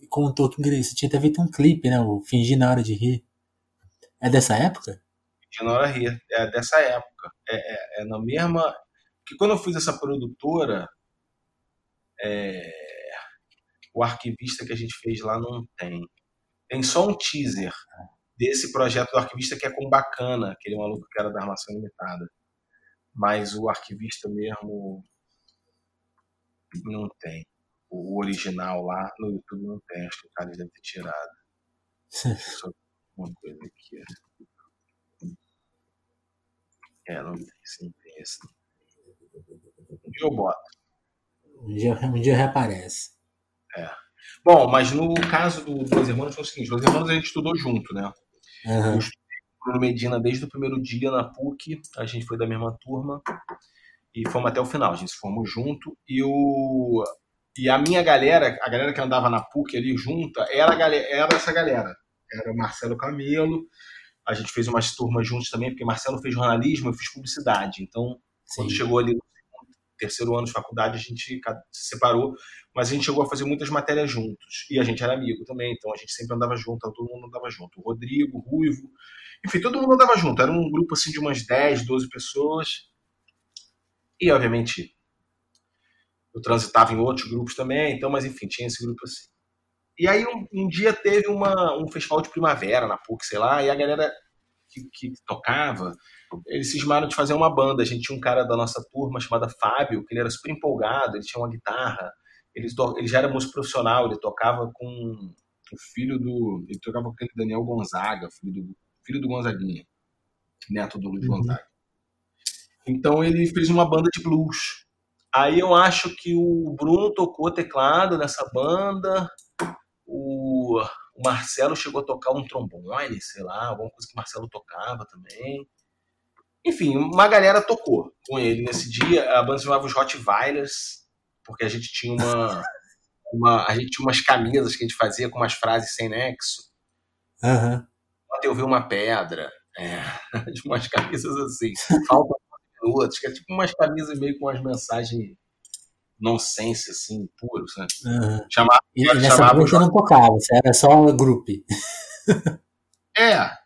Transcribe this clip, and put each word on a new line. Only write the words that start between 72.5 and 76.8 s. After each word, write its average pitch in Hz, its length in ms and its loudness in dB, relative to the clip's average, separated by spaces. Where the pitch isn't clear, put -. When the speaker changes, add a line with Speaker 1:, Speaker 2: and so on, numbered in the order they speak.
Speaker 2:
mas 120 140 -2
a 135 60 -2
gente 139 100 -2
chegou 143 200 2
a 143 40 -4
fazer 139 160 -4
muitas 143 240 -4
matérias 143 400 -2
juntos, 110 640 -8
e 135 80 0
a 123 60 4
gente 113 180 -2
era 123 120 0
amigo 120 300 -6
também, 123 280 -6
então 107 200 -8
a 107 40 -8
gente - 160 -16
sempre 117 240 -8
andava 120 180 0
junto, 117 380 -8